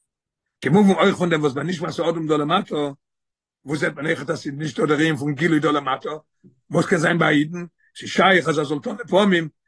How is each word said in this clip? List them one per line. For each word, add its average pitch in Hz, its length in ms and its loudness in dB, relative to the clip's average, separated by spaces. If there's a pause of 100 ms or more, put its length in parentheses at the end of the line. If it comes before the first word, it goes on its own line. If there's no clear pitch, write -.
(600)
כמובן 190 340 6
אויך 175 220 2
פון 180 140 0
דעם, 156 100 0
וואס 147 140 0
מען 143 120 -6
נישט 170 160 -6
נשמת 165 240 -4
האדם, 165 200 -2
דא 151 100 2
למטה, 165 380 -2 (880)
וואו 147 120 -6
זאגט 160 200 -4
מען 143 100 -8
אייך, 160 220 -4
אז 160 140 -4
זיי 147 100 -8
נישט 147 280 -6
דא 151 140 2
רעדן 156 220 2
פון 143 180 -4
גילוי, 156 260 2
דא 151 100 0
למטה? 139 400 -4 (600)
וואס 170 160 0
קען 180 120 0
זיין 165 200 0
ביי 156 200 2
אידן? 170 260 -4 (340)
זיי 110 100 -12
שייך, 180 400 4
אז 151 100 0
ער 156 60 0
זאל 147 140 -4
טאן, 208 180 -8 (120)
פאר 196 180 4
מיר, 175 180 2 (240)